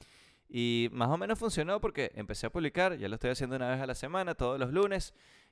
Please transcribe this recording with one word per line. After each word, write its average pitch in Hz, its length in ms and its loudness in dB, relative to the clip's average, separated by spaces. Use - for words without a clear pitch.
Y 117 420 2
más 120 180 2
o 160 80 2
menos 208 200 0
funcionó 202 420 0
porque - 360 -2
empecé 107 320 -6
a - 20 0
publicar, 175 480 2
ya 104 100 -4
lo 107 80 -4
estoy 123 140 0
haciendo 127 280 -2
una 127 120 -2
vez 131 120 0
a 135 40 -2
la 127 100 -4
semana, 175 380 -2
todos 131 260 0
los 127 120 0
lunes, 196 420 2